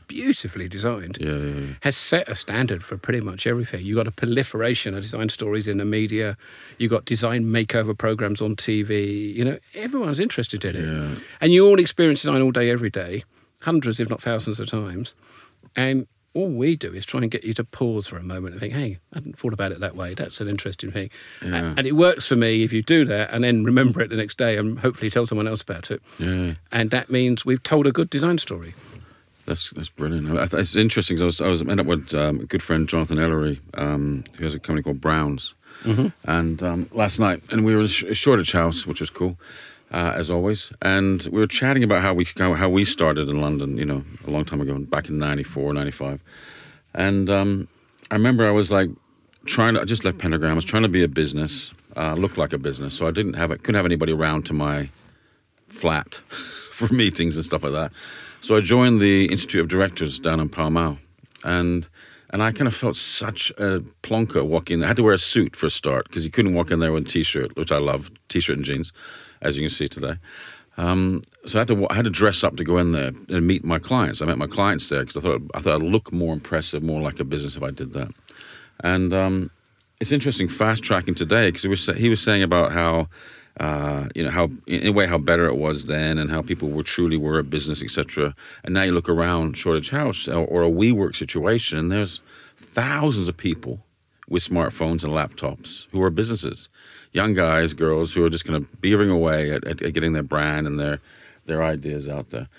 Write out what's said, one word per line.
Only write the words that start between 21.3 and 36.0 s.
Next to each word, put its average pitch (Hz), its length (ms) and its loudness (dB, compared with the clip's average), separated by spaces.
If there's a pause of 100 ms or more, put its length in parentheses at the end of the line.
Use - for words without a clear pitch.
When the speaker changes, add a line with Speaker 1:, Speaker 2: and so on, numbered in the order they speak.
Speaker 1:
A-, 90 60 -8
Speaker 2:
Yeah. 85 300 -2
Speaker 1:
and 135 100 0
it 139 80 0
works 175 320 6
for 135 80 2
me 113 280 4
if 110 100 0
you 113 80 2
do 156 240 6
that 107 260 0
and 117 140 0
then 117 180 4
remember 123 380 4
it 113 80 -2
the 113 80 -4
next 107 200 -4
day 117 200 2
and 107 220 -2
hopefully 120 300 0
tell 120 160 2
someone 110 220 -2
else 110 140 -4
about - 280 -10
it. - 120 -6 (180)
Speaker 2:
Yeah. 90 360 -2 (180)
Speaker 1:
And 113 180 0
that 127 180 -2
means 127 360 2
we've 131 180 0
told 147 240 4
a 135 60 6
good 165 160 0
design 165 280 0
story. 85 380 -10 (720)
Speaker 2:
That's, - 240 -6
that's - 180 -10
brilliant. 76 420 -4
I, 78 140 0
I - 20 0
th-, 82 160 0
it's 87 140 -2
interesting 107 400 2
'cause 82 80 0
I - 20 4
was, 85 160 0
I 85 60 0
was 85 160 2
met 98 160 0
up 76 60 0
with, 78 280 0
um, 73 280 0
a - 40 -8
good 92 160 -2
friend, 80 280 0
Jonathan 80 280 0
Ellery, 76 440 0 (140)
um, 71 500 -2 (120)
who 85 60 -6
has 78 100 -4
a 76 60 -8
company 78 240 -4
called 71 160 -4
Browns. 78 540 0 (320)
Speaker 1:
Mm-hmm. 113 220 2 (180)